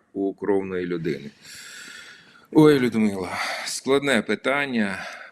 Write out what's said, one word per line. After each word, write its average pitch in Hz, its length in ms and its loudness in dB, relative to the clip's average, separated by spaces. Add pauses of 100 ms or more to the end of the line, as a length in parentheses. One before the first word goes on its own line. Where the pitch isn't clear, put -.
(120)
у 98 220 -2
кровної 95 520 -2
людини? 80 440 -4 (1200)
Ой, 151 260 8
Людмила, 104 600 0 (280)
складне 135 560 2
питання, 117 840 -2 (260)